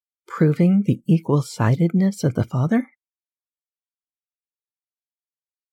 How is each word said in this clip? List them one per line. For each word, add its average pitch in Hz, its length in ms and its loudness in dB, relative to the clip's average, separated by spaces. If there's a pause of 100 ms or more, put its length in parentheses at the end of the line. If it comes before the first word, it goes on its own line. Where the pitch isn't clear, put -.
(260)
proving 175 600 2
the - 200 0
equal-sidedness 160 1200 0
of 127 100 -2
the 101 100 -2
father? 175 440 -2 (2750)